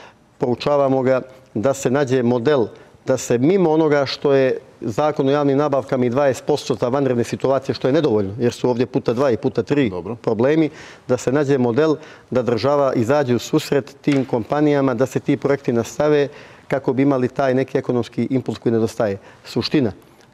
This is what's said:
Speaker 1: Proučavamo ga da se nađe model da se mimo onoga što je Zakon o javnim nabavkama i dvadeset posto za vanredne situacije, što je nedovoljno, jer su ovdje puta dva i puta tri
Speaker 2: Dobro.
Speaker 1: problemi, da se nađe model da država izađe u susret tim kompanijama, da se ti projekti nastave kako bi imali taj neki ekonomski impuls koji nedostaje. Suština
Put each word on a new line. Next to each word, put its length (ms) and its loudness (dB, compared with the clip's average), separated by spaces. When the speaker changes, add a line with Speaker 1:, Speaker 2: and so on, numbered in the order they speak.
Speaker 1:
Proučavamo 640 0
ga 200 2
da 200 0
se 160 -2
nađe 320 0
model 440 2
da 100 2
se 220 -2
mimo 320 4
onoga 360 2
što 260 -2
je 260 2
Zakon 480 0
o 20 2
javnim 280 2
nabavkama 460 0
i 60 0
dvadeset 360 0
posto 280 -2
za 140 -2
vanredne 360 0
situacije, 500 -2
što 140 -2
je 40 2
nedovoljno, 460 0
jer 140 0
su 160 -4
ovdje 180 0
puta 260 -2
dva 180 0
i 60 0
puta 260 -4
tri 280 0
Speaker 2:
Dobro. 240 -8
Speaker 1:
problemi, 560 0
da 80 2
se 160 -4
nađe 260 2
model 380 2
da 120 0
država 520 0
izađe 400 0
u 40 0
susret 640 -2
tim 220 0
kompanijama, 680 0
da 120 0
se 140 -4
ti 160 0
projekti 360 -2
nastave 560 0
kako 240 -2
bi 100 2
imali 260 2
taj 260 0
neki 240 -2
ekonomski 520 -4
impuls 280 -4
koji 140 0
nedostaje. 460 0
Suština 480 -2